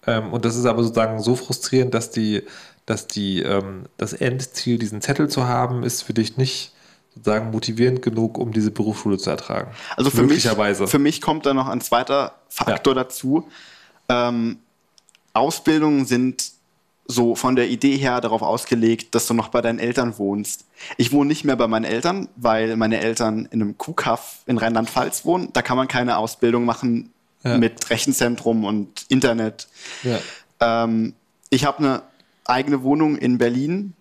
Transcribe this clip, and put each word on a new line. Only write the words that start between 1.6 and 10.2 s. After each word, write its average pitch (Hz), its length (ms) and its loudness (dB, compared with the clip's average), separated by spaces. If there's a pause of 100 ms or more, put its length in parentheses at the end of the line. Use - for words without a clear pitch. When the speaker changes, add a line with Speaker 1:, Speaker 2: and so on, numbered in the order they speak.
Speaker 1:
dass 113 160 -2
die, 107 320 0 (440)
dass 107 200 -4
die, 98 340 -2
ähm, 98 440 -4 (140)
das - 140 -4
Endziel, 123 680 -2
diesen 107 220 -6
Zettel 143 280 0
zu 131 180 0
haben, 123 380 0
ist 120 180 -4
für - 100 -8
dich 110 240 0
nicht - 360 -2 (420)
sozusagen 110 380 -2
motivierend 117 500 0
genug, 113 340 0
um 117 160 -4
diese 107 200 2
Berufsschule 104 460 -2
zu - 120 -4
ertragen. - 400 -6 (260)
Speaker 2:
Also 135 140 2
für 120 120 2